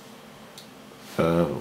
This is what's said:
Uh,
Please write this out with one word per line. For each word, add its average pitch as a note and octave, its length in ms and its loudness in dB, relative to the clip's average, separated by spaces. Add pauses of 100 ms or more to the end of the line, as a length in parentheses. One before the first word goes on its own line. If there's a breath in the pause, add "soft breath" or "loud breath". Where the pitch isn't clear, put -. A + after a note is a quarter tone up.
(1160)
Uh, E2+ 300 4 (140)